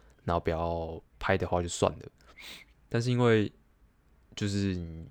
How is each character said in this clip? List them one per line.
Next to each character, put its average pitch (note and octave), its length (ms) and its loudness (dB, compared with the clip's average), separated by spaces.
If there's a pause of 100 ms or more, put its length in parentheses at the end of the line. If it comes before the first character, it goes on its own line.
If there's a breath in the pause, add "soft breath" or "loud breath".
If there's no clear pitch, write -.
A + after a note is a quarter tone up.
(240 loud breath)
然 F2 100 0
后 E2+ 60 2
不 - 80 -2
要 E2 500 -2 (200)
拍 F#2+ 180 2
的 F2+ 100 -2
话 F2+ 140 2
就 F2 80 -2
算 F#2 240 0
了。 - 180 -16 (800 loud breath)
但 A#2 140 0
是 B2 80 -2
因 B2 80 2
为 A2+ 340 6 (840)
就 G#2 140 -2
是 G2 260 0
你 E2 360 -8